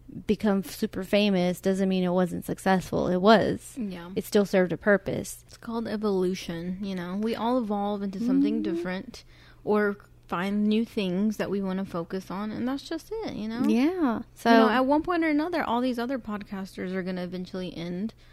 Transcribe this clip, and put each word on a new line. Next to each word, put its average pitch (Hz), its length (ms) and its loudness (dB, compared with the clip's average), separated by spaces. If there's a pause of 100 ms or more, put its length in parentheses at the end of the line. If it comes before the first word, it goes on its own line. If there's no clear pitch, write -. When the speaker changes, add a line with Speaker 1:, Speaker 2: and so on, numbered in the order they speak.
(260)
Speaker 1:
become 196 360 2
super - 400 -6
famous 185 580 2
doesn't 190 280 2
mean 185 160 2
it 175 80 2
wasn't 180 320 0
successful. 170 640 0
It 180 120 2
was. 202 560 4
Speaker 2:
Yeah. 185 380 -8
Speaker 1:
It 196 100 -4
still 202 220 4
served 185 260 4
a 180 40 -2
purpose. - 680 -2
Speaker 2:
It's - 100 -20
called 226 320 -6
evolution, 185 920 -2
you 196 140 -6
know? 180 260 -6
We 226 140 -2
all 240 240 0
evolve 208 440 -2
into 196 180 -6
something 269 420 2
Speaker 1:
Mm-hmm. 330 120 -2
Speaker 2:
different 330 500 -6 (400)
or 208 320 2 (320)
find 202 380 0
new 214 180 4
things 202 520 -2
that - 140 -2
we 202 100 -2
wanna 190 240 -4
focus 185 460 -6
on, 208 200 -6
and 226 160 -4
that's 277 160 -4
just - 280 -10 (140)
it, - 100 -6
you 214 140 -6
know? 233 180 -4
Speaker 1:
Yeah. 262 560 2 (120)
So - 160 2
Speaker 2:
You 233 80 10
know, 226 100 8
at 254 180 4
one 294 160 4
point 339 220 0
or 320 40 2
another, 302 340 0
all 233 180 0
these 247 180 -2
other 247 200 -2
podcasters 196 760 -8
are 190 80 -2
gonna 180 200 -4
eventually 180 540 -8
end. 175 360 -6 (200)